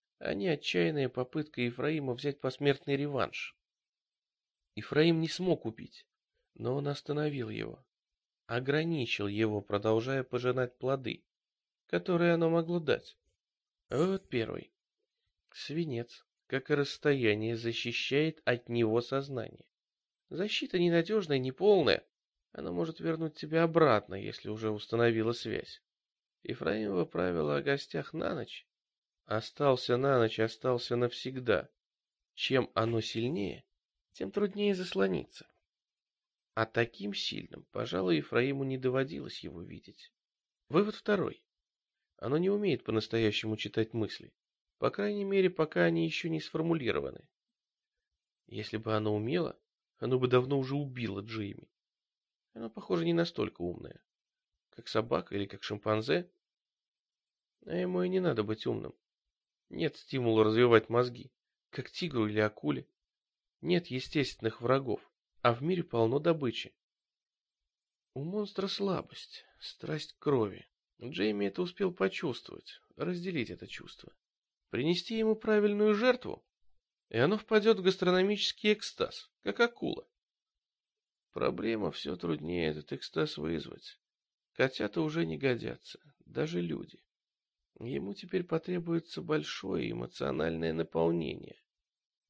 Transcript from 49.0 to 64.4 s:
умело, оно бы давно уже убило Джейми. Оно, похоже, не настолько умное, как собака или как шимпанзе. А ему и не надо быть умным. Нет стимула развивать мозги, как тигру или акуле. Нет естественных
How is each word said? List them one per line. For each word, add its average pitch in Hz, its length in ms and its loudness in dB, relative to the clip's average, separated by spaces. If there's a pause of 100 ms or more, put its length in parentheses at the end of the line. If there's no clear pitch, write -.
умело, 135 440 -2 (380)
оно 123 200 0
бы 127 100 2
давно 127 300 4
уже 131 180 -2
убило 123 460 -4
Джейми. 107 480 -10 (840)
Оно, 226 160 -10
похоже, 185 360 -2
не 170 80 2
настолько - 480 -2
умное, - 420 -10 (680)
как - 160 -18
собака - 480 0
или 101 100 0
как - 180 -14
шимпанзе. 113 680 0 (1300)
А 160 100 -6
ему 180 260 -2
и 180 80 0
не 185 100 0
надо 139 240 0
быть 107 220 -4
умным. 110 300 -4 (720)
Нет - 280 -4
стимула 113 460 4
развивать 113 460 6
мозги, 120 420 0 (380)
как - 220 -10
тигру 127 360 0
или 107 120 0
акуле. 127 480 0 (720)
Нет 175 260 0
естественных 127 720 -2